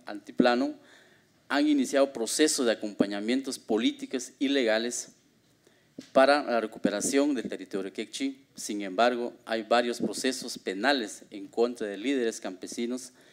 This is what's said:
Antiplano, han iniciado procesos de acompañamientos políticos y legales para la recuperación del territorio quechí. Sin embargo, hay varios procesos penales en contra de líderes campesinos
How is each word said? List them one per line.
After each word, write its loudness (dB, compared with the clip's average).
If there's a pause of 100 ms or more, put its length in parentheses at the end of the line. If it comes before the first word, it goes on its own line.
Antiplano, 2 (760)
han 2
iniciado 4
procesos 2
de 6
acompañamientos -2
políticos -2
y 0
legales 0 (1000)
para 6
la 0
recuperación 0
del -4
territorio -8
quechí. -8
Sin -8
embargo, 0 (100)
hay -4
varios 2
procesos -4
penales -2
en -14
contra -2
de -8
líderes -2
campesinos -8 (200)